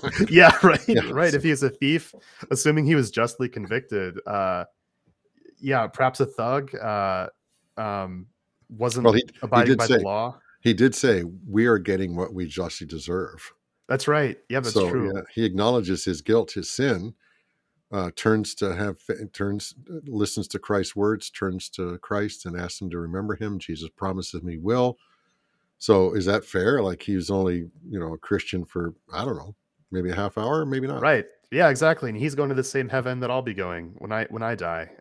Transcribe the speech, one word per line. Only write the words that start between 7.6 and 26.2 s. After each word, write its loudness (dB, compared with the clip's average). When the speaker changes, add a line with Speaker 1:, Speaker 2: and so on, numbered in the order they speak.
Speaker 1:
um, -8
wasn't 0
Speaker 2:
Well, 10
he, 4
he -20
Speaker 1:
abiding 4
Speaker 2:
did 6
Speaker 1:
by 4
Speaker 2:
say, 6
Speaker 1:
the 2
law. -4
Speaker 2:
he 4
did 4
say, 2
"We 2
are 6
getting -2
what -6
we -6
justly -8
deserve." -8
Speaker 1:
That's -2
right. 0
Yeah, -2
that's -6
Speaker 2:
So, 2
Speaker 1:
true. -2
Speaker 2:
yeah, -8
he 0
acknowledges 0
his -4
guilt, 2
his -8
sin, -2
uh, -4
turns 0
to -2
have -6
fa-, -6
turns, -6
uh, -12
listens -4
to -8
Christ's -2
words, 0
turns -6
to -8
Christ -6
and -8
asks -10
him -8
to -8
remember -6
him. -6
Jesus -10
promises -6
me -8
will. 0
So 4
is 0